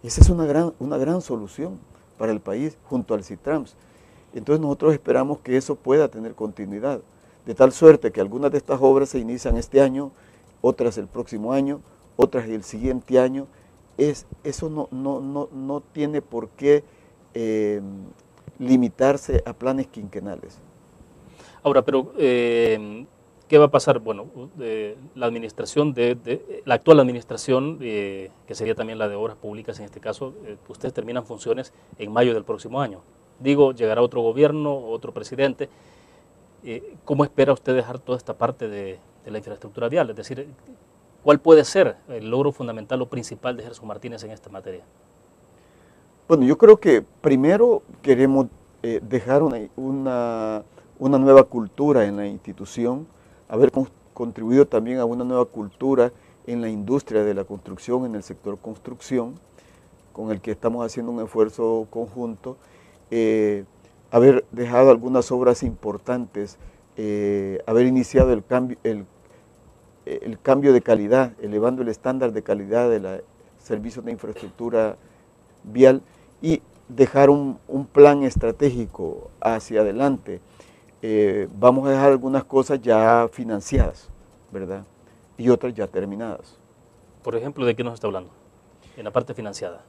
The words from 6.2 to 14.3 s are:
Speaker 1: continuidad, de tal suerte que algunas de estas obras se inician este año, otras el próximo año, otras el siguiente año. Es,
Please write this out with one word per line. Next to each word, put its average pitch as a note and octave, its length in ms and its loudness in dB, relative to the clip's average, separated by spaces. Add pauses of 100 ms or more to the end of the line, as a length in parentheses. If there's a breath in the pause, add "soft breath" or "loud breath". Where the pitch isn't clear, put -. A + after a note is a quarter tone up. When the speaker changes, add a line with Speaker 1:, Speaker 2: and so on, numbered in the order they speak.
Speaker 1:
continuidad, G#2+ 640 -8 (460 soft breath)
de A#2 100 -10
tal C3 160 6
suerte D3+ 400 8
que - 80 -6
algunas A#2+ 320 -2
de D3 60 -2
estas C#3+ 240 -2
obras C3+ 280 6
se C3 100 -4
inician A#2 360 -4
este A#2 240 0
año, C3+ 320 0 (500 soft breath)
otras A#2+ 360 0
el G2+ 100 -10
próximo A#2 460 -8
año, C#3 260 -4 (380 soft breath)
otras A#2+ 320 0
el A2 140 -8
siguiente B2+ 540 -4
año. C3 300 0 (480 soft breath)
Es, C#3+ 300 -2 (180)